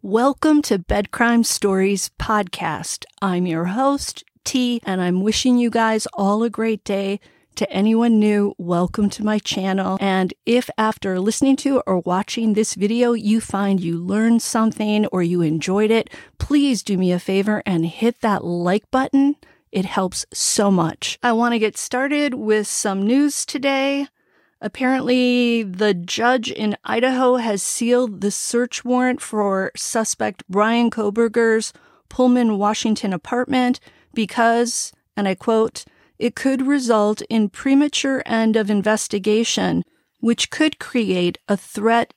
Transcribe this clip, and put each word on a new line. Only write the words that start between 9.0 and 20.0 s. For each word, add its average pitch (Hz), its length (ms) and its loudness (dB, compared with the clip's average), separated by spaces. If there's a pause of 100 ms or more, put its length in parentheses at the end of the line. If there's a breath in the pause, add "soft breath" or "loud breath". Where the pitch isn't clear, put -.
to - 120 -10
my 214 140 0
channel. 190 640 -2
And 190 320 0 (140)
if 240 200 2 (120)
after 208 400 -2
listening 262 380 2
to 277 240 0
or 185 180 0
watching 208 540 -2
this 214 200 0
video, 233 400 2
you 220 260 2
find 196 400 0
you 170 200 -4
learned 214 420 2
something 214 680 0
or 185 100 0
you 175 200 0
enjoyed 185 500 0
it, 226 180 0 (300 loud breath)
please 277 420 2
do 196 160 -2
me 180 140 2
a 175 80 0
favor 196 440 0
and 170 220 0
hit 226 360 -2
that 208 220 0
like 175 460 -2
button. 277 460 2 (360 soft breath)
It 190 140 -2
helps 190 480 -4